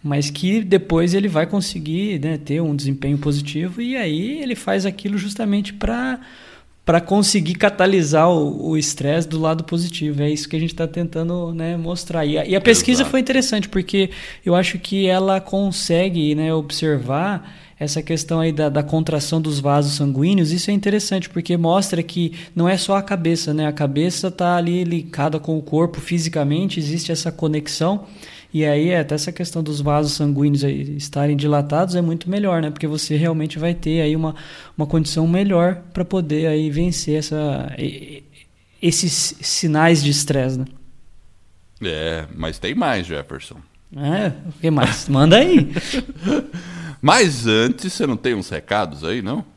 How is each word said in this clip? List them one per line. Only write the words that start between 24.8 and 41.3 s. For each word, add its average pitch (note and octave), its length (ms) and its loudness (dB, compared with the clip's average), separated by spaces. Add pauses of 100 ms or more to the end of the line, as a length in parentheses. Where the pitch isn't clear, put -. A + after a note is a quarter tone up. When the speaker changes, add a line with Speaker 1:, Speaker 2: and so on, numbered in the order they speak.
Speaker 1:
ligada D#3 560 -2
com D#3+ 180 -2
o D3 60 -4
corpo E3+ 360 0
fisicamente, E3 800 0
existe D#3+ 320 -4
essa E3 200 -2
conexão. D#3+ 760 -2 (480)
E D#3 120 2
aí, D3+ 280 4
até D3+ 220 0
essa D3+ 160 -4
questão E3+ 320 -4
dos D3+ 180 -4
vasos D3 300 2
sanguíneos C#3+ 520 2
aí C#3 320 -2
estarem C#3+ 400 0
dilatados D3 600 0
é F3+ 80 2
muito E3 260 -2
melhor, F#3+ 320 0
né? D3+ 80 -2
Porque D3 160 -8
você D3+ 300 -2
realmente D#3+ 420 0
vai E3 160 -2
ter E3 280 0
aí D3+ 140 2
uma, D#3+ 200 -2 (420)
uma D3+ 80 0
condição D#3 420 2
melhor F3+ 540 2 (100)
pra F3+ 140 -2
poder D#3+ 400 0
aí D#3 240 2
vencer D#3 480 0
essa, D3 600 -4
e-, - 60 -4
e-, - 380 -10 (560)
esses - 600 0
sinais D#3 640 4
de D3 80 4
estresse, C3 480 0
né? C3 60 -4 (1160)